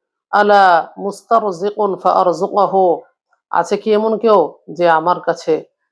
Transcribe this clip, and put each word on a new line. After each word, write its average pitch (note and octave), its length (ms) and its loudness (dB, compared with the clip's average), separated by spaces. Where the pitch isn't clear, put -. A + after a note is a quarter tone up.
"আলা G3 680 4
মুস্তারজিকুন G3 1000 -4
ফাআরজুকাহু, F#3 1040 0
আছে E3+ 260 -2
কি G#3+ 160 -2
এমন A3 260 0
কেউ G3 360 2
যে E3+ 200 0
আমার E3 300 0
কাছে E3 440 -4